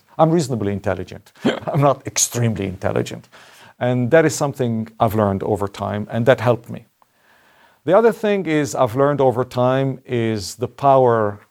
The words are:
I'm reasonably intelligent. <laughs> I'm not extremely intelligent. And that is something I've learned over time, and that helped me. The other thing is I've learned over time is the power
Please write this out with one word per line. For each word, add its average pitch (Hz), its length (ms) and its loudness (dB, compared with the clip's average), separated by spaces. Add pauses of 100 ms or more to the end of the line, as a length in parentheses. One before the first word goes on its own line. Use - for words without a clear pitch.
(160)
I'm 160 140 2
reasonably 123 420 -2
intelligent. 92 680 -8
<laughs> - 280 -4
I'm 156 140 -2
not 139 260 2
extremely 113 600 -2
intelligent. 95 640 -6 (520)
And 123 320 -2
that 165 120 6
is 151 120 0
something 120 520 -4 (120)
I've 110 160 2
learned 98 260 2
over 101 240 -2
time, 101 420 -6
and 117 180 -4
that 123 140 6
helped 117 300 -2
me. 117 140 -16 (1000)
The 175 140 4
other 226 140 4
thing 202 340 -2
is 151 300 -2
I've 127 180 0
learned 139 260 2
over 127 240 2
time 127 640 -2
is 113 480 -4
the 123 140 -6
power 117 720 2 (100)